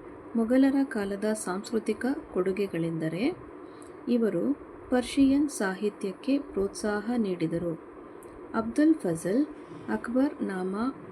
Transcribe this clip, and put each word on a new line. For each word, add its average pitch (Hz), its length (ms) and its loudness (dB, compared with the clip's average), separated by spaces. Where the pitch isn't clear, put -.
ಮೊಘಲರ 262 480 6
ಕಾಲದ 208 500 -2
ಸಾಂಸ್ಕೃತಿಕ 214 720 -2
ಕೊಡುಗೆಗಳೆಂದರೆ 185 1040 0
ಇವರು 226 460 2
ಪರ್ಷಿಯನ್ 269 600 4
ಸಾಹಿತ್ಯಕ್ಕೆ 202 920 0
ಪ್ರೋತ್ಸಾಹ 208 800 -2
ನೀಡಿದರು. 170 720 0
ಅಬ್ದುಲ್ 285 400 4
ಫಜಲ್ 190 500 2
ಅಕ್ಬರ್ 240 540 0
ನಾಮಾ 196 680 -2